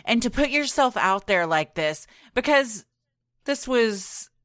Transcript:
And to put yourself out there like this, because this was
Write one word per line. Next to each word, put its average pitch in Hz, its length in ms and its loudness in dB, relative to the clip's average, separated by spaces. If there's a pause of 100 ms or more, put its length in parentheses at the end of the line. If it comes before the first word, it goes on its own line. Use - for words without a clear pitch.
And 233 180 2
to 247 80 -2
put 285 180 0
yourself 269 480 0
out 190 300 0
there 180 180 2
like 156 300 -2
this, 156 320 -4 (260)
because 254 520 0 (600)
this 277 220 -4
was 226 640 0 (160)